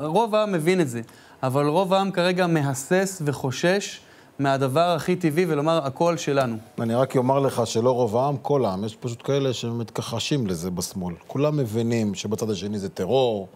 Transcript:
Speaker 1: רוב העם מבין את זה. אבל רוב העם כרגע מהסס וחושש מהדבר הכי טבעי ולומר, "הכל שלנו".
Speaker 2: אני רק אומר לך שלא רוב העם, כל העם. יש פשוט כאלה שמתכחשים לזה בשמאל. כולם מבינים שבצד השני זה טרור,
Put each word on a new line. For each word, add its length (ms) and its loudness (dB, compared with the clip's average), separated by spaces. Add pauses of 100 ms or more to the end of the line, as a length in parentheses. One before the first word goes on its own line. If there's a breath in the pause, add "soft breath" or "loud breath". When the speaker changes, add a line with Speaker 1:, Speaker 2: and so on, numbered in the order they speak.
Speaker 1:
רוב 340 0
העם 180 0
מבין 280 2
את 80 2
זה. 120 -6 (420 loud breath)
אבל 240 2
רוב 280 2
העם 160 2
כרגע 360 2
מהסס 800 0
וחושש 760 -2 (380 loud breath)
מהדבר 580 2
הכי 200 0
טבעי 320 2
ולומר, 360 2
"הכל 320 0
שלנו". 400 0 (240)
Speaker 2:
אני 140 0
רק 220 2
אומר 220 4
לך 260 2
שלא 260 2
רוב 260 2
העם, 200 2
כל 280 0
העם. 200 -2
יש 120 -8
פשוט 280 -8
כאלה 280 0
שמתכחשים 920 -4
לזה 240 -4
בשמאל. 440 -6 (120)
כולם 300 0
מבינים 580 0
שבצד 360 -4
השני 280 -6
זה 100 -6
טרור, 680 0